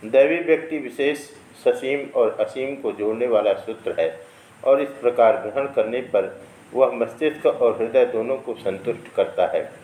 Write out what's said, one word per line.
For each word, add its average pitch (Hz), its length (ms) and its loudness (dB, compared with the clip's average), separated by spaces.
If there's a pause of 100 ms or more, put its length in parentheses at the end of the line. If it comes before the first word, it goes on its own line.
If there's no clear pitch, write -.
दैवी 139 320 6
व्यक्ति 160 420 0
विशेष 143 400 -2 (460)
ससीम 135 500 0
और 113 260 2
असीम 131 360 -4
को 110 160 -4
जोड़ने 110 340 -2
वाला 104 260 2
सूत्र - 460 -6
है 82 220 -2 (440)
और 139 160 4
इस 143 80 -4
प्रकार 117 480 2
ग्रहण 113 300 -4
करने 120 340 -2
पर 98 440 -4 (300)
वह 123 180 4
मस्तिष्क 147 540 -2
और 120 300 2
हृदय 117 280 2
दोनों 120 320 -2
को 117 180 -8
संतुष्ट - 600 -8
करता 90 320 2
है। 82 260 -4 (120)